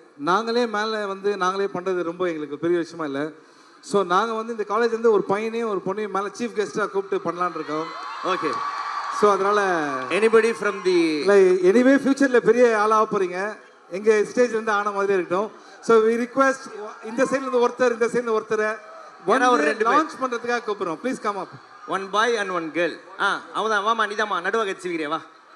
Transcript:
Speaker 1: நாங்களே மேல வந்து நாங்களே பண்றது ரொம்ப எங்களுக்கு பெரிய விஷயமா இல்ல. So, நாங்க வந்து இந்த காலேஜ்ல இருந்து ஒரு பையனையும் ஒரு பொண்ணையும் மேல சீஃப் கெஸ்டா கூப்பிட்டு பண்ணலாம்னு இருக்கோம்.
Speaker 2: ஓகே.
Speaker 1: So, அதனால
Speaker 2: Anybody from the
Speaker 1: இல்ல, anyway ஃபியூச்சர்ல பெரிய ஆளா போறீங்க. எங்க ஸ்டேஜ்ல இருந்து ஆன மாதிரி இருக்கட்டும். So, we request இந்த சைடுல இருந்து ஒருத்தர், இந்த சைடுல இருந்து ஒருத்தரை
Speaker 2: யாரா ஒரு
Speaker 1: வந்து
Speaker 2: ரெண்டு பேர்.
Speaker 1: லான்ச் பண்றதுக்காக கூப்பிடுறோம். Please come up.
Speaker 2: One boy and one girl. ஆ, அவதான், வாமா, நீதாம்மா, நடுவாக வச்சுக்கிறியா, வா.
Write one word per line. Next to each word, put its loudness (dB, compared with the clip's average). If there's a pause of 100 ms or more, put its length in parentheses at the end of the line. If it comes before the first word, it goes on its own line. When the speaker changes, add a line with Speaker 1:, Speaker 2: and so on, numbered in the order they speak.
(180)
Speaker 1:
நாங்களே 0
மேல -4
வந்து -4
நாங்களே 0
பண்றது -4
ரொம்ப -4
எங்களுக்கு -6
பெரிய 0
விஷயமா -8
இல்ல. -6 (500)
So, 0
நாங்க 0
வந்து -6
இந்த -4
காலேஜ்ல 2
இருந்து 2
ஒரு 4
பையனையும் -4
ஒரு -4
பொண்ணையும் -4
மேல -4
சீஃப் -6
கெஸ்டா -4
கூப்பிட்டு -4
பண்ணலாம்னு -4
இருக்கோம். -6 (360)
Speaker 2:
ஓகே. -2 (680)
Speaker 1:
So, 4
அதனால 0 (200)
Speaker 2:
Anybody 4
from -2 (100)
the 2
Speaker 1:
இல்ல, 4 (340)
anyway 6
ஃபியூச்சர்ல 2
பெரிய 6
ஆளா 4
போறீங்க. -2 (300)
எங்க 2
ஸ்டேஜ்ல 2
இருந்து -2
ஆன 0
மாதிரி 0
இருக்கட்டும். 0 (300)
So, 6
we 6
request 2 (440)
இந்த -2
சைடுல 0
இருந்து 2
ஒருத்தர், 0
இந்த -2
சைடுல -6
இருந்து -2
ஒருத்தரை -2 (460)
Speaker 2:
யாரா 4
ஒரு 4
Speaker 1:
வந்து 2
Speaker 2:
ரெண்டு 0
பேர். 4
Speaker 1:
லான்ச் 0
பண்றதுக்காக -4
கூப்பிடுறோம். -4
Please -4
come -4
up. -10 (400)
Speaker 2:
One -4
boy 2
and -4
one -4
girl. -2 (200)
ஆ, 0 (140)
அவதான், 0
வாமா, 0
நீதாம்மா, -2
நடுவாக -2
வச்சுக்கிறியா, -6
வா. -4 (340)